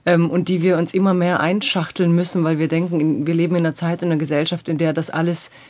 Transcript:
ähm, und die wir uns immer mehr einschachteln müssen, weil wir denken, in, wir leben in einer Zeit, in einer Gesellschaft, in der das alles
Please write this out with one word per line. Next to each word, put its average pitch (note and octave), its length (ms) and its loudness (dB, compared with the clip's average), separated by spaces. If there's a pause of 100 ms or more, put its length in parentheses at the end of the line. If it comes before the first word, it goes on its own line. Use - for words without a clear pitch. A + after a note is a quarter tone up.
ähm, E3+ 240 4
und F3 180 -2
die F3+ 140 0
wir F3+ 160 2
uns E3+ 160 -2
immer F#3+ 200 2
mehr F3+ 260 2
einschachteln F3 760 0
müssen, F3 280 0
weil D#3+ 160 0
wir D#3+ 80 0
denken, E3 340 0
in, D3+ 260 0
wir E3+ 80 0
leben E3 200 0
in E3+ 100 2
einer D#3+ 100 -2
Zeit, E3+ 280 -4
in F3 60 0
einer D#3+ 100 2
Gesellschaft, D3+ 500 -2
in D#3+ 100 -2
der D#3+ 140 0
das D#3+ 180 -4
alles E3 400 -2 (200)